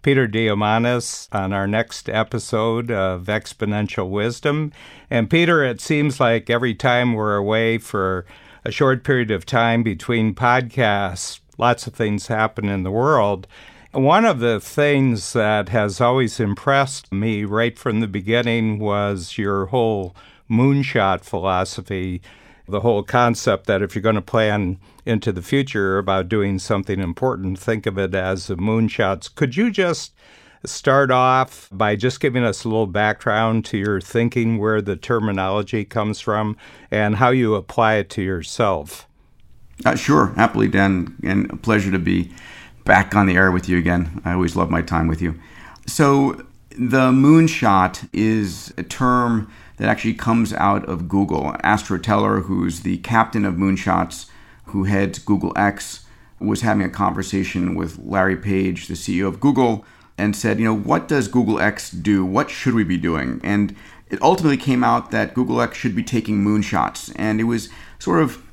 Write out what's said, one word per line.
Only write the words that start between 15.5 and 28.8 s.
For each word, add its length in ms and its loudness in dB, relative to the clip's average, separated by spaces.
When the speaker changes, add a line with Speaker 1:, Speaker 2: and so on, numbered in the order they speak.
Speaker 1:
has 320 0
always 400 2
impressed 720 0
me 320 -2
right 340 -2
from 220 -2
the 80 0
beginning 680 0
was 580 -2
your 300 -2
whole 500 -2
moonshot 720 2
philosophy, 1000 -4
the 140 -4
whole 200 2
concept 640 0
that 160 2
if 140 -4
you're 60 -4
gonna 200 0
plan 560 0
into 280 -2
the 100 -6
future 560 0
about 300 0
doing 280 0
something 440 -2
important, 580 -4
think 260 -4
of 140 -2
it 160 -2
as 340 -4
a 60 -2
moonshot. 800 0